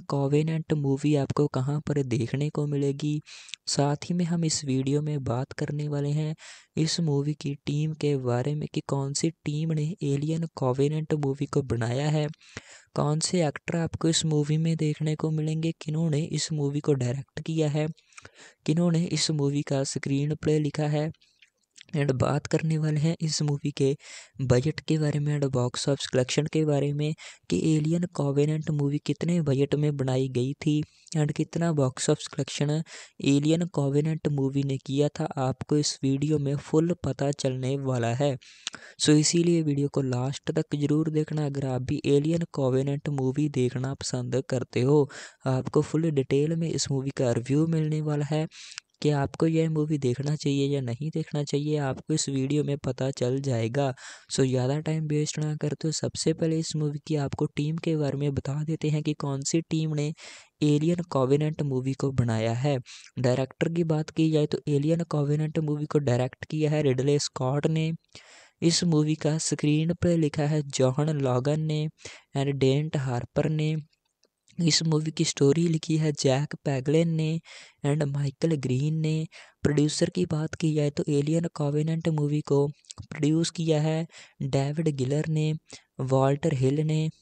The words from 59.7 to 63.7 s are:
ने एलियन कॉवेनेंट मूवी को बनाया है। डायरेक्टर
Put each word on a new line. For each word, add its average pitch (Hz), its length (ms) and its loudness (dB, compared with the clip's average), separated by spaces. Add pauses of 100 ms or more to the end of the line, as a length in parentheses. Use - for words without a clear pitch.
ने 147 120 0 (580)
एलियन 151 460 2
कॉवेनेंट 147 520 2
मूवी 135 320 -2
को 139 200 -2
बनाया 113 400 2
है। 135 220 0 (420)
डायरेक्टर 131 560 0